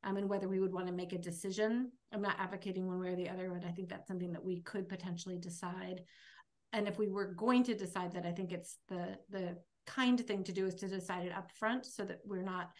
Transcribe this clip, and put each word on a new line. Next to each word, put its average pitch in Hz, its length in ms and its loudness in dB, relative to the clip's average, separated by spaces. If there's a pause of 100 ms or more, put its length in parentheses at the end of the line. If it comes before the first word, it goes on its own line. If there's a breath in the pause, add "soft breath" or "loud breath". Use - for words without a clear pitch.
um, 196 140 0
and 202 100 2
whether 196 180 2
we 190 140 4
would 190 140 4
wanna 180 180 0
make 180 220 -2
a 175 40 0
decision. 214 720 2 (220)
I'm 208 100 0
not 196 160 2
advocating 185 480 -2
one 180 140 0
way 185 80 0
or 180 80 2
the 175 140 0
other, 185 200 -4
but 175 160 -4
I 170 60 -4
think 175 160 -6
that's 196 180 -8
something 180 260 -2
that 165 120 -6
we 180 160 0
could 180 300 -4
potentially 180 480 -4
decide. 180 640 -6 (720 loud breath)
And 208 140 2
if 175 120 -2
we 214 100 4
were 190 240 0
going 240 320 6
to 240 100 2
decide 180 380 -2
that, 175 140 -2
I 170 60 0
think 175 200 -2
it's 175 240 -6 (120)
the, 185 280 -4 (140)
the 180 260 -2 (300)
kind 247 340 6
thing 202 240 0
to 196 80 -4
do 190 140 2
is 185 80 0
to 196 140 -4
decide 180 360 -2
it 175 80 -2
up 190 200 -6
front 247 340 0
so - 180 -4
that 190 200 -6
we're 190 180 -2
not 185 380 -4